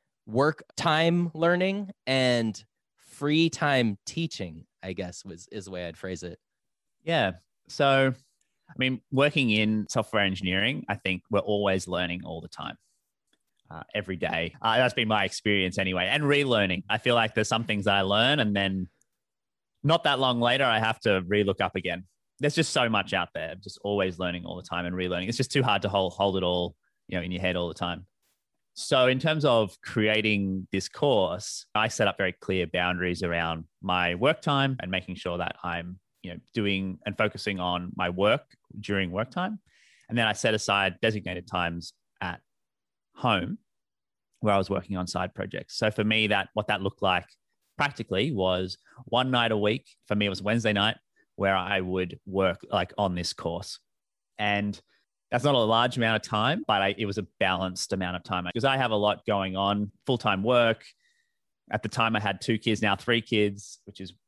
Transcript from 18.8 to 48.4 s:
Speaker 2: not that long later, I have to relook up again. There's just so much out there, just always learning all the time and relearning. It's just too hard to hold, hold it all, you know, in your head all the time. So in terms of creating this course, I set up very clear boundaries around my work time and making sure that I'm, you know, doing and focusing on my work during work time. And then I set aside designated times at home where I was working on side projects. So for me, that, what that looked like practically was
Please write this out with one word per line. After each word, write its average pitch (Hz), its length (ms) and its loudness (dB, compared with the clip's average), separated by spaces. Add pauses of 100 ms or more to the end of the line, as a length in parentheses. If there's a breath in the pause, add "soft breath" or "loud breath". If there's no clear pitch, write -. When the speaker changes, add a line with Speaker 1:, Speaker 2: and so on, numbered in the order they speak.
Speaker 2:
not 160 220 4
that 143 120 4
long 127 240 2
later, 127 220 4
I 117 160 4
have 113 220 2
to 98 200 2
relook 98 400 2
up 92 140 -2
again. 92 300 -4 (340)
There's 143 160 0
just - 180 0
so 123 160 2
much 104 240 0
out 90 220 0
there, 80 260 -6
just - 220 -16
always 95 340 0
learning 87 280 -6
all 85 100 -10
the 87 80 -14
time 87 240 -6
and 90 80 -4
relearning. 90 320 -2
It's 120 100 -6
just - 140 -2
too 139 100 2
hard 104 220 0
to 101 60 -2
hold, 95 240 0
hold 98 220 2
it 92 80 0
all, 90 320 0 (320)
you 90 120 -4
know, 85 40 -6
in 87 80 -6
your 90 100 -6
head 90 140 0
all 87 120 -2
the 80 80 -8
time. 87 320 -8 (680)
So 131 320 2
in 131 140 4
terms 156 260 0
of 113 380 4
creating 107 880 2
this 95 180 -2
course, 98 840 0
I 110 120 2
set 110 200 0
up 95 100 -2
very 92 160 0
clear 92 320 -2
boundaries 90 560 -2
around 82 440 -2 (180)
my 90 320 0
work 135 260 0
time 139 400 0
and 92 80 -8
making 92 260 -4
sure 87 220 -6
that 87 260 -4
I'm, 87 340 -8 (260)
you 87 100 -12
know, 85 60 -14 (140)
doing 95 520 -2
and 104 100 -6
focusing 104 440 -2
on 90 360 -4
my 92 140 -2
work 101 320 2 (400)
during 95 300 -2
work 104 200 -4
time. 190 280 -6 (500 soft breath)
And 117 80 -2
then 113 100 2
I 107 60 2
set 110 220 0
aside 98 460 0
designated 92 460 -2
times 85 460 -4 (260)
at 90 220 -8 (720)
home 101 460 0 (840)
where 104 120 4
I 98 40 6
was 95 120 0
working 98 280 -2
on 90 100 -4
side 90 260 -4
projects. - 440 -8
So 110 120 2
for 110 140 -2
me, 110 240 4
that, 98 260 0
what 107 140 -2
that 104 140 0
looked 95 200 -4
like 90 260 2 (500)
practically 135 540 -2
was 92 460 0 (280 loud breath)